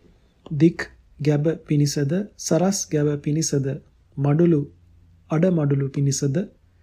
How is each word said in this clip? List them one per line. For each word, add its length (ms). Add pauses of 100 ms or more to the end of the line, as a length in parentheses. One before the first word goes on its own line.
(480)
දික් 420 (300)
ගැබ 280 (140)
පිණිසද, 520 (200)
සරස් 520
ගැබ 220 (100)
පිණිසද, 500 (500)
මඩුලු, 440 (680)
අඩ 160
මඩුලු 440
පිණිසද, 480 (460)